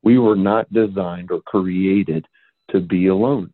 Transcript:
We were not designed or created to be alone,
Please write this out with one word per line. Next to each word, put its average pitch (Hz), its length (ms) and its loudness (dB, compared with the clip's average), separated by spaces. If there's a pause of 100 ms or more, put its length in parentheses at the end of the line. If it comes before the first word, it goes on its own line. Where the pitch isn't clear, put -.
We 120 160 4
were 110 180 4
not 104 360 0
designed 95 580 -2
or 87 120 -4
created 92 840 -2 (440)
to 98 100 0
be 90 280 -2
alone, 101 460 0